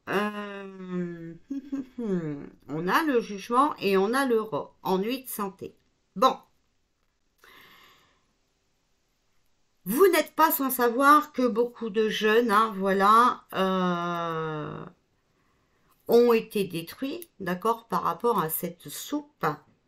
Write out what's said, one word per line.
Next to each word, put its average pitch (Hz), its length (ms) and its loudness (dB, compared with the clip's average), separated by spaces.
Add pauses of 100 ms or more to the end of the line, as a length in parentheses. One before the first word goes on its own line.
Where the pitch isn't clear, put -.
euh, 185 1300 -6 (160)
<laughs> 277 480 -10 (680)
on 160 200 -4
a 262 140 2
le 277 180 0
jugement 233 560 -2
et 196 220 0
on 202 160 2
a 277 100 2
le 233 160 2
roi, - 420 -8
ennui 208 420 -2
de - 40 -18
santé. - 480 -10 (380)
Bon. 226 240 2 (3500)
Vous 269 240 4
n'êtes 330 260 2
pas 320 160 4
sans 269 200 -2
savoir 269 600 4
que 254 140 0
beaucoup 233 440 -2
de 220 180 0
jeunes, 214 420 2
hein, 214 260 2
voilà, 196 760 4
euh, 170 1300 -4 (1200)
ont 240 240 6
été 220 320 0
détruits, 269 640 -8 (120)
d'accord, 190 480 -4
par 170 140 -4
rapport 175 380 -2
à 156 80 -2
cette - 400 -10
soupe, - 560 -8 (440)